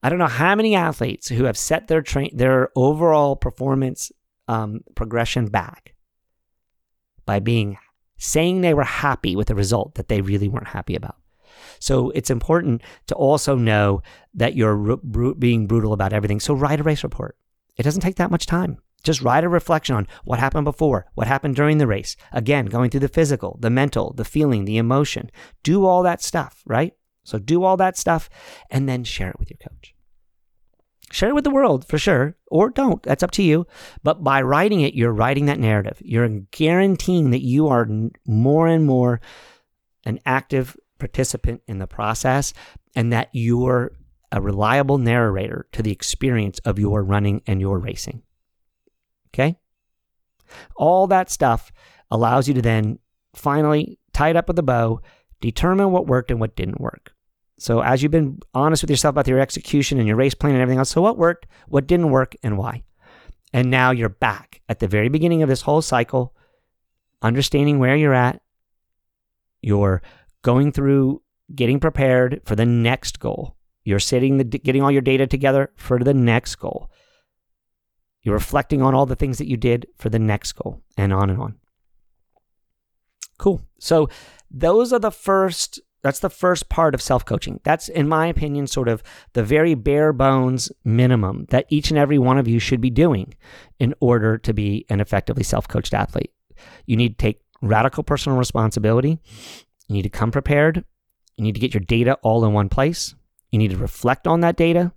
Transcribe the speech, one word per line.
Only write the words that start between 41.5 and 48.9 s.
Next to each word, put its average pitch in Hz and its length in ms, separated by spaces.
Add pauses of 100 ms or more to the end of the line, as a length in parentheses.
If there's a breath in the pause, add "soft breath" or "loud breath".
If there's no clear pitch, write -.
in 101 120
the 95 80
process 127 680 (400 loud breath)
and 117 180
that 117 200
you're 123 600 (400)
a 117 80
reliable 110 560
narrator 117 760
to 113 100
the 107 100
experience 110 680
of 101 180
your 104 260
running 101 420
and 95 140
your 95 180
racing. - 440 (1040)